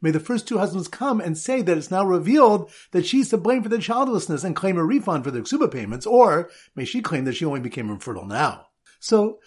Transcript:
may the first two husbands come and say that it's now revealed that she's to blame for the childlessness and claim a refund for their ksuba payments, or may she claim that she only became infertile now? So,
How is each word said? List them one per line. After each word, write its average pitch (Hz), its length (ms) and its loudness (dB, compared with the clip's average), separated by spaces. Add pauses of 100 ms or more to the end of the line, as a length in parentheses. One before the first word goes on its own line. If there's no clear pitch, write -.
may 160 100 2
the 156 80 2
first 226 260 -4
two 226 120 -2
husbands 185 320 -2
come 247 320 -2
and 165 160 -4
say 254 240 -2
that 175 160 2
it's 151 140 -6
now 190 140 2
revealed 196 640 4 (220)
that 175 140 2
she's 254 240 2
to 220 80 2
blame 226 260 2
for 220 60 -6
the 226 100 0
childlessness 214 640 -2
and 180 140 -4
claim 190 200 0
a 170 60 0
refund 180 400 0
for 135 80 -4
their 120 120 -6
ksuba 294 280 0
payments, 117 340 -8
or 208 440 4 (260)
may 131 80 -8
she 240 180 -6
claim 156 220 -4
that 127 120 -4
she 165 100 -4
only 139 160 -4
became 120 280 -8
infertile 101 360 -10
now? 117 400 -4 (340)
So, 220 480 2